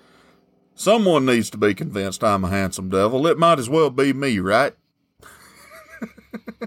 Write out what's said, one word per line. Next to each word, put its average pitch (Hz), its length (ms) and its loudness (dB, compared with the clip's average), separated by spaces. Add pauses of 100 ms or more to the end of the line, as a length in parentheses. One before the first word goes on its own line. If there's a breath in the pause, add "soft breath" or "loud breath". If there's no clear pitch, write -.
(760 soft breath)
Someone 185 500 2
needs 120 260 2
to 104 80 -14
be 104 160 2
convinced 95 500 -6
I'm 101 200 0
a 87 40 -2
handsome 95 400 -4
devil. 110 380 2
It 156 120 2
might 165 220 2
as 113 80 -6
well 151 220 2
be 135 220 0
me, 131 260 -2
right? 104 400 0
<laughs> - 60 -20 (1800 loud breath)